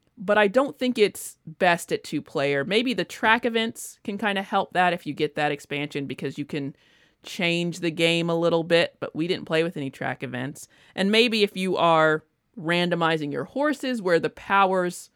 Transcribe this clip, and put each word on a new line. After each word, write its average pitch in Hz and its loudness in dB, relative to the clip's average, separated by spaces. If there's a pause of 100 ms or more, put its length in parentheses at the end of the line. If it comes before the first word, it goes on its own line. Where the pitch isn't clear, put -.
(180)
but 208 0
I 208 6
don't 240 0
think 254 -2
it's - 0
best 170 0
at - -2
two - -6
player. 143 0
Maybe 233 0
the 180 -2
track 226 0
events 226 -4
can 202 -6
kinda 196 -2
help 196 -2
that 180 2
if 175 -6
you 147 -6
get 151 -4
that 147 0
expansion, 147 -6
because 135 -8
you 143 -6
can 143 -6 (480)
change 170 -2
the 170 -2
game 170 2
a 170 0
little 165 2
bit, 170 2
but - -8
we 160 -2
didn't 175 -4
play 165 0
with 170 -4
any 139 -6
track 131 -8
events. 127 -8 (280)
And 196 0
maybe 220 4
if 202 0
you 185 -2
are 156 4 (360)
randomizing 165 0
your 139 -4
horses 262 -2
where 175 4
the 151 -2
powers, 185 0